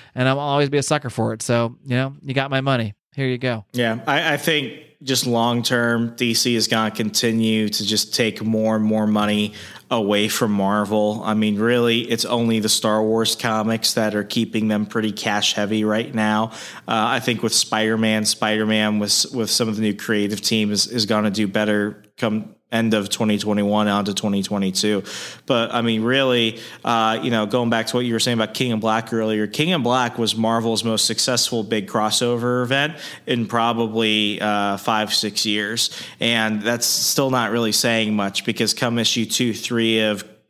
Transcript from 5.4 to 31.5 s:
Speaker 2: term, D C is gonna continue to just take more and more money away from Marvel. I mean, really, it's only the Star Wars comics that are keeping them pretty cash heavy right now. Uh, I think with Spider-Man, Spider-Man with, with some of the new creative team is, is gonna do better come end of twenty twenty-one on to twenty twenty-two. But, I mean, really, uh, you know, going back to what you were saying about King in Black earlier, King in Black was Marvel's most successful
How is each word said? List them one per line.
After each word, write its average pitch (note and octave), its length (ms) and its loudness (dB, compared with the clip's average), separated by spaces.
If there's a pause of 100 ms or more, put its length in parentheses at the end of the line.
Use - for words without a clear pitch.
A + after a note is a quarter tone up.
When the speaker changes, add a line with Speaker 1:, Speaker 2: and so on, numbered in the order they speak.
Speaker 2:
term, A#2 540 0
D A#2+ 160 0
C A#2+ 220 2
is A2 140 0
gonna A2 220 2
continue A2 800 0
to G#2 180 -4
just G#2 280 -2
take A2 280 0
more A2 340 2
and G#2+ 80 2
more G#2+ 220 2
money G#2 460 0 (380)
away G#2 380 2
from G#2+ 240 0
Marvel. G#2 680 2
I G#2+ 120 -2
mean, G#2+ 240 2
really, A#2 440 2
it's A2+ 220 -2
only A2+ 360 2
the G#2+ 100 0
Star A2 320 2
Wars A2 340 2
comics A2+ 580 0
that G#2+ 200 0
are G#2 100 0
keeping A2 440 0
them G#2+ 180 2
pretty G#2+ 260 -2
cash G#2 400 0
heavy G#2+ 320 0
right A2+ 300 0
now. G#2+ 380 0 (360)
Uh, A2+ 300 0
I - 20 -2
think A#2 220 -2
with A2+ 100 0
Spider-Man, A2 720 2
Spider-Man G#2+ 760 0
with, - 340 0
with A2+ 160 -2
some A#2 180 0
of G#2+ 80 -4
the A2 60 -2
new G#2 120 0
creative G#2 460 -2
team G#2+ 300 0
is, G#2 160 0
is A2+ 180 -2
gonna G#2+ 260 0
do G#2 160 0
better G#2 560 0 (140)
come A2 380 -2 (160)
end A2+ 240 2
of G2+ 160 0
twenty G#2+ 260 0
twenty-one G#2 500 2
on G2+ 200 2
to G2+ 80 -2
twenty G2+ 280 -2
twenty-two. G2 600 -2 (420)
But, A#2 300 0
I A#2 80 0
mean, A2+ 200 0
really, A#2+ 560 2 (240)
uh, A2+ 400 2
you C3 80 -2
know, A2 140 2
going A#2+ 240 0
back A2+ 200 0
to - 80 -2
what B2 100 0
you A#2 80 0
were A2+ 40 0
saying A#2 200 0
about A2 160 0
King B2+ 160 0
in A2 100 0
Black A2 320 0
earlier, A2 340 0
King D3 220 -2
in F3 140 0
Black A#2+ 340 2
was G#2+ 180 0
Marvel's A2+ 480 0
most A2 220 0
successful A#2 600 0